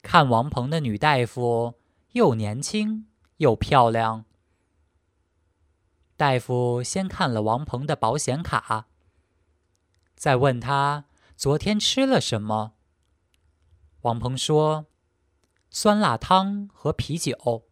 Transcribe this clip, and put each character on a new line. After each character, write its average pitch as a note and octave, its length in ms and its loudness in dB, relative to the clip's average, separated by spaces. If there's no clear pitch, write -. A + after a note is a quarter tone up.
看 D#3 260 6
王 A#2+ 200 2
鹏 C3 220 -4
的 E3 80 -2
女 A#2 180 -4
大 C3+ 300 2
夫 A#2 540 -2
又 F#3 240 4
年 A2 260 -6
轻 G#3+ 460 -4
又 B2 180 4
漂 B2 340 4
亮。 A2 340 -2
大 C3+ 220 2
夫 B2 420 -2
先 F#3+ 280 -6
看 D3+ 240 -2
了 A2 100 0
王 A#2 220 0
鹏 B2+ 200 -8
的 D3+ 120 -2
保 A#2 200 0
险 C#3+ 240 -4
卡， A2 460 -4
再 C3+ 220 0
问 B2 240 2
他 C#3 460 -2
昨 C#3+ 220 0
天 G#3+ 220 -2
吃 - 260 0
了 C4 140 2
什 G#2+ 200 -4
么。 G#2+ 340 -4
王 A#2 160 -2
鹏 B2+ 200 -4
说 D3+ 480 0
：“酸 G#3 300 2
辣 D3 180 2
汤 G3+ 560 0
和 D3+ 200 -4
啤 - 260 -6
酒。” - 540 -4